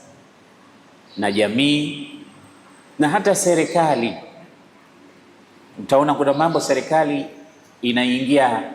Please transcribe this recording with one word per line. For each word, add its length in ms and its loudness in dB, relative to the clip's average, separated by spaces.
na 140 -2
jamii, 800 -2
na 100 2
hata 260 2
serikali. 800 0
Utaona 360 2
kuna 180 0
mambo 260 0
serikali 680 0
inaingia 840 2